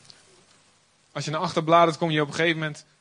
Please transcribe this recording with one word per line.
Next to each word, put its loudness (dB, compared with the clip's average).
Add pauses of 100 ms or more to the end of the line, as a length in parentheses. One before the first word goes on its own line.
(1120)
als -8
je -6
naar -4
achter -2
bladert, 4
kom -2
je 0
op -2
een -12
gegeven -2
moment -10 (160)